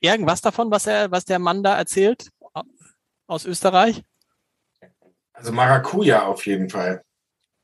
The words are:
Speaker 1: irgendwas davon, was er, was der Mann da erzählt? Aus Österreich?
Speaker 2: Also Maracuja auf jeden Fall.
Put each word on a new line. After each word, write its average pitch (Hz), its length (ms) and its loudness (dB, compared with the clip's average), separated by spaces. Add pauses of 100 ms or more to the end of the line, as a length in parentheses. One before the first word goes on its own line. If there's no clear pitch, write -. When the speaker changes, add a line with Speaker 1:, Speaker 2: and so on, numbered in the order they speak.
Speaker 1:
irgendwas 175 400 2
davon, 226 320 -2
was 208 160 -2
er, 208 240 -2
was 180 120 -2
der 185 140 -2
Mann 180 240 -2
da 196 140 2
erzählt? 196 520 0 (1000)
Aus 165 160 -8
Österreich? 185 580 2 (1300)
Speaker 2:
Also 117 200 -12
Maracuja 131 720 2
auf 98 180 -6
jeden 95 240 -2
Fall. 92 340 -6 (600)